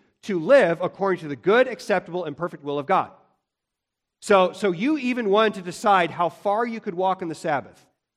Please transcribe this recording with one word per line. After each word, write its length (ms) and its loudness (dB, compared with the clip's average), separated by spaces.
to 180 -2
live 400 4
according 400 -2
to 80 -12
the 80 -8
good, 320 2
acceptable, 560 -4
and 120 -8
perfect 280 -10
will 140 -4
of 80 -6
God. 240 0
So, 340 4
so 180 -2
you 240 -2
even 320 -4
wanted 260 2
to 60 -12
decide 500 0
how 200 -2
far 340 -4
you 160 -8
could 140 -10
walk 260 -2
on 80 -8
the 60 -8
Sabbath. 500 -6